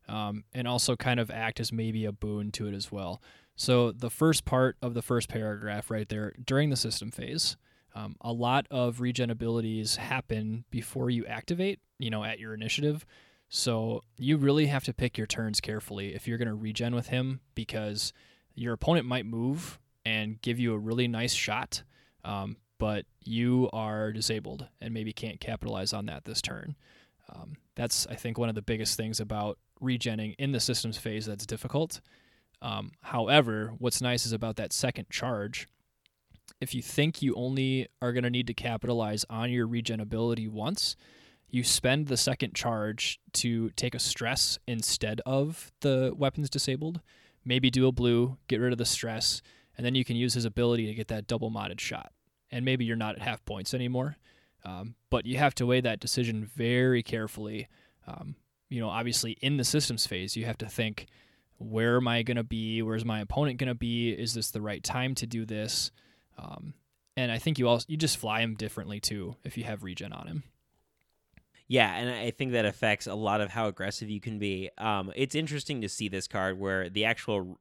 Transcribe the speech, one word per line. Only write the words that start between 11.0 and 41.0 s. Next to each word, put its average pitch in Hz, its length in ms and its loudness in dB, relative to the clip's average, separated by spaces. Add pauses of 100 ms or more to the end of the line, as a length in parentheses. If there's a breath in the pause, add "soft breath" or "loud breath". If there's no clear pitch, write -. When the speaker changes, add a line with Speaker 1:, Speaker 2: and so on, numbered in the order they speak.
Speaker 1:
you 117 160 0
activate, 175 560 -2 (180)
you 123 100 -4
know, 107 140 -2
at 110 160 -4
your 110 140 -10
initiative. 147 520 0 (480 soft breath)
So 113 480 0 (140)
you 139 220 4
really 143 300 6
have 139 180 2
to 127 80 -2
pick - 240 0
your 107 100 0
turns 110 320 -2
carefully 101 560 -4
if - 100 -10
you're 117 120 -2
gonna 113 180 0
regen 110 400 -2
with 120 120 -2
him, 131 340 -2 (120)
because 107 600 -4 (420 soft breath)
your 120 160 -2
opponent 147 340 4
might 123 200 0
move 123 520 -2 (280)
and 110 360 0
give 120 160 0
you 120 160 2
a 107 60 0
really 117 300 2
nice 117 240 0
shot, - 500 -2 (400 soft breath)
um, 101 320 -6 (220)
but 107 280 0 (200)
you 120 480 4
are 107 400 -2
disabled 110 560 -4 (100)
and 117 140 -8
maybe 110 180 -4
can't - 300 -10
capitalize 107 500 -4
on 104 140 -4
that - 180 -8
this - 180 -6
turn. - 360 -8 (500 soft breath)
Um, - 300 -16 (180)
that's, - 320 0
I 113 80 -8
think, 117 220 -4
one 139 100 2
of 110 80 -2
the 107 60 -4
biggest 110 340 0
things 110 240 -2
about 104 400 -4 (220)
regenning 110 580 0
in 139 140 0
the 120 80 2
systems 113 360 0
phase 107 280 -4
that's 107 200 -6
difficult. 143 540 -2 (640 soft breath)
Um, 104 400 -6
however, 113 800 4
what's 123 200 0
nice 123 260 0
is 117 60 -2
about 113 240 -2
that 104 160 -6
second - 380 -2
charge, 113 580 -4 (920)
if 131 120 -4
you 123 80 -2
think 151 400 2
you 135 140 4
only 131 540 0 (120)
are 120 120 2
gonna 123 160 2
need 123 180 2
to 120 60 -2
capitalize 113 760 0
on 113 220 -2
your 120 160 2
regen 117 320 -2
ability 113 480 0
once, 110 480 -2 (580 loud breath)